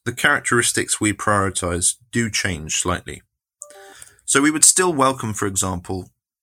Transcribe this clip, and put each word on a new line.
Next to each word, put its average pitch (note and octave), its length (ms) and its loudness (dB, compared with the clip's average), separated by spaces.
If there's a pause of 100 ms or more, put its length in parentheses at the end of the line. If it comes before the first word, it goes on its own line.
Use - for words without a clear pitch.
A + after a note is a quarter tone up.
the - 80 -4
characteristics - 880 0
we G#2+ 120 2
prioritize F#2+ 840 0 (180)
do A#2 180 0
change D#2+ 460 -6
slightly. - 460 -4 (1000)
So - 160 2
we D3+ 120 4
would D#3 120 2
still F#3 280 4
welcome, C3 420 2
for G#2 120 -2
example, F#2+ 640 -4 (320)